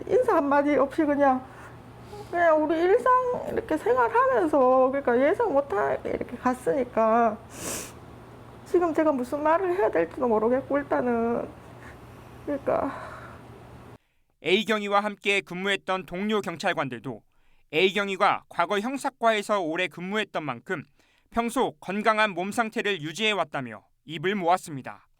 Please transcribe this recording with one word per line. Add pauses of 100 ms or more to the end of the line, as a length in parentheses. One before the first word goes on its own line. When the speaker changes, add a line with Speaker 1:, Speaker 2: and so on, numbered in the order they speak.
Speaker 1:
인사
한마디
없이
그냥, (840)
그냥
우리
일상 (400)
이렇게
생활하면서,
그러니까
예상
못하게
이렇게
갔으니까 (1300)
지금
제가
무슨
말을
해야
될지도
모르겠고,
일단은, (1000)
그러니까. (1500)
Speaker 2:
A경위와
함께
근무했던
동료
경찰관들도 (480)
A경위가
과거
형사과에서
오래
근무했던
만큼 (460)
평소
건강한
몸
상태를
유지해왔다며 (200)
입을
모았습니다. (120)